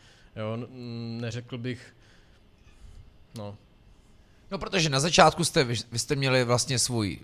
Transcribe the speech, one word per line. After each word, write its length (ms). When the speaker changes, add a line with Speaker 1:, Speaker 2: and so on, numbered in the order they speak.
Speaker 1:
Jo, 200
n-, 100
neřekl 380
bych, 360
no. 220
Speaker 2:
No, 80
protože 300
na 120
začátku 440
jste, 200
vy, 100
vy 60
jste 180
měli 280
vlastně 340
svůj 460